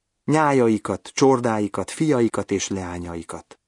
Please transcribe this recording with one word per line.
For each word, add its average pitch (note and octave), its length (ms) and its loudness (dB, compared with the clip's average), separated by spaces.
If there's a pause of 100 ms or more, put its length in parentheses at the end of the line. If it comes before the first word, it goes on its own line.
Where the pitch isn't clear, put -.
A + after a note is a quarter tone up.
(240)
nyájaikat, C3 880 2
csordáikat, A#2 760 2
fiaikat A#2+ 600 0
és G2 180 -2
leányaikat. F2 1000 -10